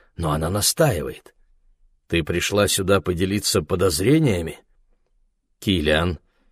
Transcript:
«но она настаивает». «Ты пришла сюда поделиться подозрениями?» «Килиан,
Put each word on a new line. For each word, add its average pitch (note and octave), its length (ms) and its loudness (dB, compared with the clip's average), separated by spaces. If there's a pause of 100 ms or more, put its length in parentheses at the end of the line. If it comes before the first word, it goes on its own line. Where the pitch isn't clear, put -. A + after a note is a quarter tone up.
(160)
«но E2 140 -4
она D#2 180 -2
настаивает». G2+ 840 -2 (720)
«Ты E2+ 160 0
пришла F2+ 460 0
сюда F#2+ 320 2
поделиться F#2+ 600 -2
подозрениями?» F#2 960 0 (1000)
«Килиан, E2 640 0 (320)